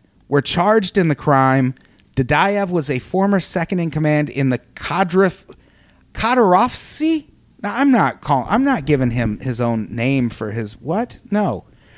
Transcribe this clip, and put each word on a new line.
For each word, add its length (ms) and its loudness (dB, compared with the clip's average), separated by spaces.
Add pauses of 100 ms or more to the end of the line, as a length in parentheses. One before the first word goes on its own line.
(280)
were 140 2
charged 560 0
in 100 2
the 60 2
crime. 600 2 (420)
Dadayev 540 0
was 200 -2
a 80 -2
former 420 0
second 400 -4
in 100 -2
command 380 0
in 220 -2
the 80 0 (160)
Kadyrov, 800 -2 (580)
Kadyrovsy? 1160 0 (340)
Now, 140 -6
I'm 140 2
not 300 2
call-, 280 0
I'm 160 0
not 220 -2
giving 240 2
him 300 -2
his 200 -4
own 340 -2
name 360 0
for 200 -8
his 300 -6
what? 380 -6 (120)
No. 340 -2 (340)